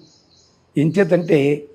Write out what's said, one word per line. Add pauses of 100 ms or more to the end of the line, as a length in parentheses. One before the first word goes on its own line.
(800)
ఏం
చేతంటే, (100)